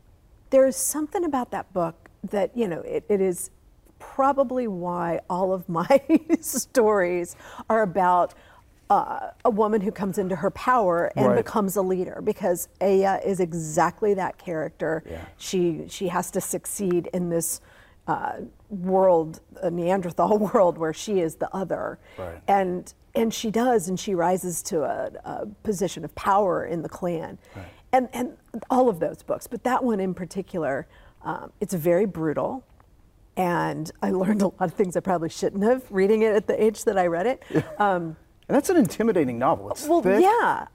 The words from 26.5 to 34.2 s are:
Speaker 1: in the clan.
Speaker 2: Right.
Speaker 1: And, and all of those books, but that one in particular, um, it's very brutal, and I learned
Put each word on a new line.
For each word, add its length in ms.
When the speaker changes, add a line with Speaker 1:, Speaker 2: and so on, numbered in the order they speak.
Speaker 1:
in 160
the 80
clan. 480
Speaker 2:
Right. 100
Speaker 1:
And, 220
and 240
all 180
of 100
those 240
books, 240
but 160
that 200
one 160
in 160
particular, 720
um, 360
it's 140
very 320
brutal, 580
and 540
I 100
learned 300